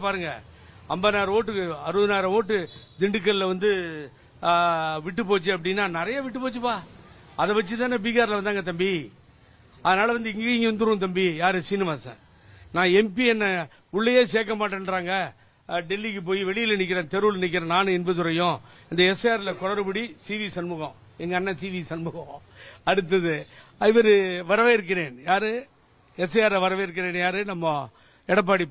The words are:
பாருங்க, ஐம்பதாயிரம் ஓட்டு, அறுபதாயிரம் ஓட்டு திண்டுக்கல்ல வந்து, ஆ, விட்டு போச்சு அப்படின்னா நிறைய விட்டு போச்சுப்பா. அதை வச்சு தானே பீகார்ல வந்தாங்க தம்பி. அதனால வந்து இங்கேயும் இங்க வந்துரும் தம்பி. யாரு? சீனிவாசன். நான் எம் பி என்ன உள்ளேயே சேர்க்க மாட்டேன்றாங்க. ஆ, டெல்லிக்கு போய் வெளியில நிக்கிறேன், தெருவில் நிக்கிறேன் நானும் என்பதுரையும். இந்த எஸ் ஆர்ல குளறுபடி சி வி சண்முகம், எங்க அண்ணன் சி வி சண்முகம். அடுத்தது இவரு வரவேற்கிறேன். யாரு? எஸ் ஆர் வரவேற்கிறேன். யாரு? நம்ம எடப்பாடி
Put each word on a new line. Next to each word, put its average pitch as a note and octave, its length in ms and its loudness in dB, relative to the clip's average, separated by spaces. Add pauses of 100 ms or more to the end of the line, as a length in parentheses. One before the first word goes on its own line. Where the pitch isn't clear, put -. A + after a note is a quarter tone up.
பாருங்க, F3+ 240 -4 (640)
ஐம்பதாயிரம் G3+ 420 2
ஓட்டு, A3 160 0 (380)
அறுபதாயிரம் G3 480 2
ஓட்டு G#3+ 180 0 (440)
திண்டுக்கல்ல G3 520 0
வந்து, F#3 180 2 (720)
ஆ, E3+ 100 2 (540)
விட்டு F#3+ 240 -4
போச்சு G3 260 2
அப்படின்னா F#3+ 300 -2 (120)
நிறைய G3 260 -4
விட்டு B3+ 200 -8
போச்சுப்பா. A#3+ 300 -4 (680)
அதை F#3 160 2
வச்சு G#3 240 -2
தானே B3 140 0 (100)
பீகார்ல A3+ 320 2
வந்தாங்க G3+ 320 -2
தம்பி. F3+ 200 -2 (920)
அதனால F#3+ 340 2
வந்து A3+ 160 -4
இங்கேயும் A3+ 240 0
இங்க A#3 140 2
வந்துரும் G#3+ 340 0
தம்பி. F#3 200 0 (180)
யாரு? F#3 260 2
சீனிவாசன். E3 500 -4 (580)
நான் F3+ 220 4
எம் G#3 160 2
பி A#3+ 100 0 (100)
என்ன G#3+ 120 0 (500)
உள்ளேயே B3 360 4
சேர்க்க A3 280 0
மாட்டேன்றாங்க. F#3 520 -2 (580)
ஆ, E3+ 60 -2 (120)
டெல்லிக்கு G3+ 400 -6
போய் F#3+ 200 0
வெளியில G#3+ 320 0
நிக்கிறேன், F3+ 320 -2
தெருவில் G3 320 2
நிக்கிறேன் E3+ 300 -2
நானும் F#3+ 240 2
என்பதுரையும். E3+ 580 0 (340)
இந்த E3+ 120 2 (100)
எஸ் F#3+ 200 -4
ஆர்ல G3+ 180 -2 (100)
குளறுபடி G3 420 -4 (220)
சி G3+ 160 -6
வி G#3 60 -6 (100)
சண்முகம், E3+ 380 -8 (280)
எங்க F3 160 -4
அண்ணன் F#3 240 -4
சி F#3+ 120 -8
வி F3+ 60 -6 (100)
சண்முகம். D#3+ 520 -10 (480)
அடுத்தது F3+ 440 2 (460)
இவரு A3 340 8 (360)
வரவேற்கிறேன். F#3+ 680 2 (140)
யாரு? G3+ 220 2 (720)
எஸ் F#3 220 0
ஆர் G3+ 100 4 (100)
வரவேற்கிறேன். F3+ 580 -2
யாரு? F#3 180 -2 (100)
நம்ம E3 220 0 (540)
எடப்பாடி F#3 420 2